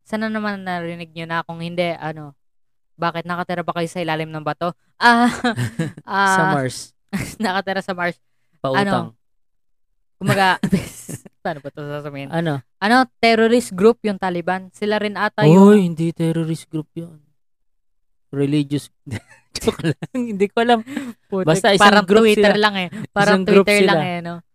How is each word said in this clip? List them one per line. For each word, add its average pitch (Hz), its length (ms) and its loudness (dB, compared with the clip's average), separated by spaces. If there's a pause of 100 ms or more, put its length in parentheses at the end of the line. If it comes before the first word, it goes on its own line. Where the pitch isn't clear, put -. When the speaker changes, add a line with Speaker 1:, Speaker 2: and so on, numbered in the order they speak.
Speaker 1:
sana 220 240 -8
naman 208 320 -6
narinig 170 540 -10
nyo 165 140 -12
na. 165 180 -6
Kung 165 160 -12
hindi, 170 260 -4
ano, 156 460 -8 (640)
bakit 165 280 -4
nakatira 175 360 -6
ba 170 140 -6
kayo 175 120 -4
sa 175 140 -10
ilalim 160 280 -4
ng 156 140 -12
bato? 151 300 -6 (240)
Ah, 240 320 4 (320)
<laughs> 123 240 -4
Speaker 2:
<laughs> - 160 -8
Sa - 80 -20
Speaker 1:
ah, 190 480 2
Speaker 2:
Mars. 131 360 -6 (200)
Speaker 1:
<laughs> - 260 -8
nakatira 190 440 -4
sa - 100 -10
Mars. 175 240 -4 (420)
Speaker 2:
Pautang. 180 300 0
Speaker 1:
Ano? 190 80 0 (1200)
Kumaga, 185 420 2 (400)
<laughs> - 420 -18
paano 160 200 -8
ba 143 80 -14
ito 147 160 -14
sasabihin? 147 460 -10
Speaker 2:
Ano? 160 300 -2 (180)
Speaker 1:
Ano, 214 180 2 (240)
terrorist 226 520 2
group 202 300 4
yung 208 140 -4
Taliban. 185 560 -4
Sila 208 240 -4
rin 208 180 -4
ata 196 300 -2
Speaker 2:
Oy, 151 80 8
Speaker 1:
yung 196 400 8
Speaker 2:
hindi 165 180 -2
terrorist 165 560 -4
group 156 280 -10
yun. 165 260 -16 (1080)
Religious. 143 640 -2 (160)
<laughs> 127 80 -10 (400)
Joke - 340 -4
lang, - 260 -6
hindi 220 340 -2
ko - 120 -4
alam. 233 200 2 (460)
Speaker 1:
Putik, 185 240 -4
Speaker 2:
Basta 190 200 2
isang 202 160 6
Speaker 1:
parang 202 200 6
Speaker 2:
group 208 180 4
Speaker 1:
Twitter 208 260 4
Speaker 2:
sila. 208 120 2
Speaker 1:
lang 208 160 2
eh. 180 100 -4 (220)
Parang 202 260 2
Speaker 2:
Isang 190 100 -2
group 196 200 4
Speaker 1:
Twitter 202 180 4
lang 196 140 4
Speaker 2:
sila. 180 100 -2
Speaker 1:
eh, 175 140 -6
no? 170 140 -10 (200)